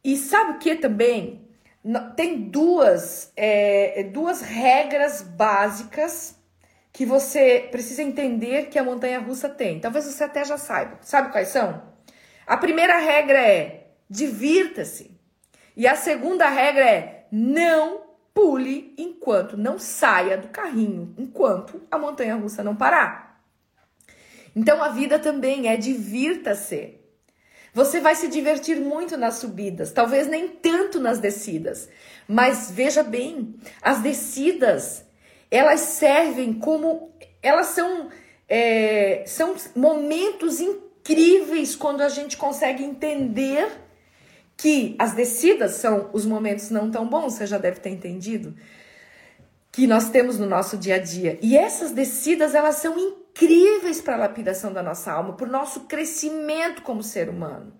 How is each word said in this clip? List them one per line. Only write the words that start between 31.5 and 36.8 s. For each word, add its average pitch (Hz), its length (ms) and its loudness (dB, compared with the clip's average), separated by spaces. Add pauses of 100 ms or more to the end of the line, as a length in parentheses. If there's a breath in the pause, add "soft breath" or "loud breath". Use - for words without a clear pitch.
Mas 240 420 2
veja 285 320 0
bem, 247 540 -6 (260 loud breath)
as 254 180 2
descidas, 262 1080 -2 (440 soft breath)
elas 294 300 6
servem 277 760 2
como, 311 600 -2 (280)